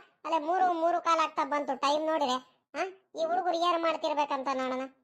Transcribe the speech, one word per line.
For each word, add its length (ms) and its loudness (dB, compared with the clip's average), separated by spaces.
ಅಲ್ಲೇ 140 0
ಮೂರು, 340 2
ಮೂರು 280 2
ಕಾಲ್ 180 2
ಆಗ್ತಾ 240 0
ಬಂತು 340 -2
ಟೈಮ್ 280 0
ನೋಡಿದ್ರೆ. 300 2
ಆ, 120 -2
ಈ 40 0
ಹುಡುಗರು 300 0
ಏನ್ 260 0
ಮಾಡ್ತಿರ್ಬೇಕಂತ 720 -2
ನೋಡೋಣ. 360 -4